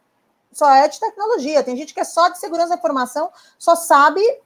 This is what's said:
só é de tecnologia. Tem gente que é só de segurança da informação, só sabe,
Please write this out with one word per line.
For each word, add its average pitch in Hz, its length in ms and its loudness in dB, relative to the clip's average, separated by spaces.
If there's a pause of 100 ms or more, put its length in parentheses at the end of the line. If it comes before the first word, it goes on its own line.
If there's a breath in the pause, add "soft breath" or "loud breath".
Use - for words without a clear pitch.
(540)
só 294 200 0
é 277 140 6
de - 120 -10
tecnologia. 415 640 -2
Tem 247 120 -8
gente 285 180 -12
que - 60 -10
é 359 60 -4
só 339 240 0
de 359 100 -8
segurança 339 300 -4
da 349 60 -2
informação, 294 540 -4 (300 soft breath)
só - 160 2
sabe, 294 460 2 (240)